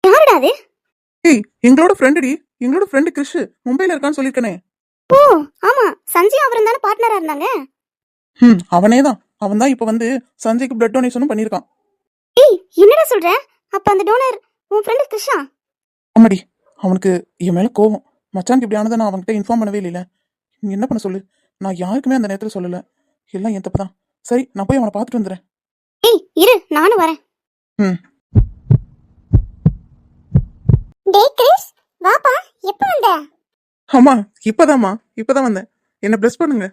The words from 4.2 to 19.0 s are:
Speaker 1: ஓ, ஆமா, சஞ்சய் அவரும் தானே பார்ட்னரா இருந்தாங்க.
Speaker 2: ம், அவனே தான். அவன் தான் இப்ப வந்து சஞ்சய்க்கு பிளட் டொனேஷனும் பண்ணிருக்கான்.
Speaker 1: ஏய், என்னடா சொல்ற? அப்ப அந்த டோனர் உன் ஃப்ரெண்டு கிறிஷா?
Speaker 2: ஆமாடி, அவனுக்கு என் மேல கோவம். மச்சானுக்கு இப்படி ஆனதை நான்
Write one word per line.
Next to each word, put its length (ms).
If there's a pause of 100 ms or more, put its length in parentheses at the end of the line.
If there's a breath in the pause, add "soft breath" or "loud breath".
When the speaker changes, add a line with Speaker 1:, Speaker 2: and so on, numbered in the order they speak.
Speaker 1:
ஓ, 80 (500)
ஆமா, 180 (260)
சஞ்சய் 320
அவரும் 240
தானே 160
பார்ட்னரா 340
இருந்தாங்க. 280 (920)
Speaker 2:
ம், 200 (160)
அவனே 300
தான். 120 (260)
அவன் 180
தான் 120
இப்ப 140
வந்து 180 (380)
சஞ்சய்க்கு 340
பிளட் 180
டொனேஷனும் 360
பண்ணிருக்கான். 340 (720)
Speaker 1:
ஏய், 200 (260)
என்னடா 280
சொல்ற? 200 (420)
அப்ப 200
அந்த 160
டோனர் 300 (320)
உன் 160
ஃப்ரெண்டு 260
கிறிஷா? 260 (760)
Speaker 2:
ஆமாடி, 220 (420)
அவனுக்கு 320 (340)
என் 120
மேல 200
கோவம். 260 (300)
மச்சானுக்கு 320
இப்படி 140
ஆனதை 180
நான் 120